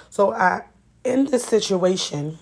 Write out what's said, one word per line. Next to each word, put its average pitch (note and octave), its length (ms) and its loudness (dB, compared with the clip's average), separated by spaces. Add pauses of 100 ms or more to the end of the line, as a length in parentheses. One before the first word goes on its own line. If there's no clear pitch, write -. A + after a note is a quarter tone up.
So G#3 240 2
I, F#3 300 0 (400)
in C4 220 0
this B3+ 180 0
situation, F3+ 960 -2